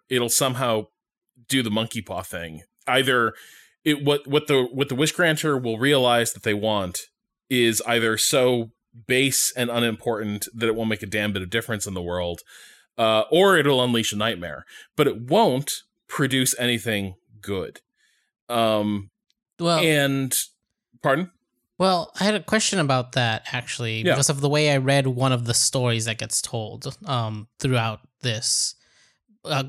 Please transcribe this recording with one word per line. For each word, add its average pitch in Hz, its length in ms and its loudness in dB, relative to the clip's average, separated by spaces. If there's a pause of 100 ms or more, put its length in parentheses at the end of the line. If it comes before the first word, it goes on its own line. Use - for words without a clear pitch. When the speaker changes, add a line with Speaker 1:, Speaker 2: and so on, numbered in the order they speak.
Speaker 1:
it'll 120 180 0
somehow 120 600 0 (600)
do 135 160 0
the 113 80 -2
monkey 110 300 -4
paw 92 200 -8
thing. 85 420 -12 (220)
Either 127 460 2 (540)
it, 147 180 0
what, 143 240 0
what 147 200 0
the, 135 160 4 (100)
what 139 160 -2
the 131 60 -2
Wish 156 180 0
Granter 156 440 0
will 117 220 -4
realize 123 540 4
that 104 100 -18
they 110 100 0
want 104 460 -2 (500)
is 117 380 2
either 113 300 0
so 123 540 2 (360)
base 127 480 0
and 120 140 -4
unimportant 110 840 -4
that 117 140 -2
it 110 80 2
won't 113 140 -2
make 107 140 -4
a 101 40 -8
damn 104 260 -2
bit 98 80 -4
of 90 80 -8
difference 110 380 -4
in 98 60 -8
the 90 80 -6
world, 87 400 -4 (560)
uh, 110 340 4
or 185 260 6
it'll 139 260 4
unleash 117 280 0
a 104 60 -6
nightmare. 87 480 -6 (300)
But 147 120 4
it 113 140 -2
won't 143 600 2 (240)
produce 131 520 0
anything 107 560 -2 (260)
good. 95 400 -6 (680)
Um, 104 600 0 (480)
Speaker 2:
Well, 170 200 2
Speaker 1:
and, 139 560 2 (680)
pardon? 151 280 2 (460)
Speaker 2:
Well, 180 420 0
I 185 40 0
had 208 120 2
a 196 60 -2
question 214 380 0
about 135 320 0
that, 117 400 0
actually, 117 500 -4
Speaker 1:
Yeah. 143 120 2
Speaker 2:
because 135 160 2
of 139 120 -2
the 143 80 2
way 151 220 2
I 139 60 4
read 135 300 2
one 131 240 0
of 120 140 0
the 113 80 -2
stories 117 520 0
that 113 120 -4
gets - 240 -4
told, 113 640 -8
um, 110 420 -4 (120)
throughout 113 400 0 (220)
this. - 520 -2 (720)
Uh, 139 240 -2